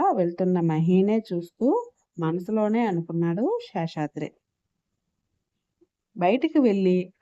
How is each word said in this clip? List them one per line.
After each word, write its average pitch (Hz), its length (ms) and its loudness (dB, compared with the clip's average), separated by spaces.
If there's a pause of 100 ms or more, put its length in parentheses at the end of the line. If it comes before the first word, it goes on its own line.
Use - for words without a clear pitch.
(120)
వెళ్తున్న 180 500 0
మహీనే 180 580 2
చూస్తూ 185 480 -6 (500)
మనసులోనే 202 720 -2
అనుకున్నాడు 170 580 -2 (180)
శేషాద్రి. - 680 -6 (1900)
బయటికి 254 440 0
వెళ్ళి 196 380 4 (240)